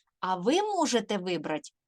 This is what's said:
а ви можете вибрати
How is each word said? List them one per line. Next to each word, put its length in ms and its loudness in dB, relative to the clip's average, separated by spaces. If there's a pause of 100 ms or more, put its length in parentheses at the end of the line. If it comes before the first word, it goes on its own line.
(180)
а 160 -2
ви 260 2
можете 560 0
вибрати 520 -4 (180)